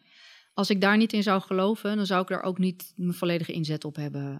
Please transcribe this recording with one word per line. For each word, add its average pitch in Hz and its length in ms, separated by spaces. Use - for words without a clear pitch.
als 196 160
ik 196 120
daar 202 160
niet 220 160
in 208 100
zou 190 180
geloven, 202 540
dan 202 100
zou 185 160
ik 185 60
daar 185 160
ook 185 140
niet 180 380
mijn 180 180
volledige 170 380
inzet 156 340
op 151 100
hebben, 139 440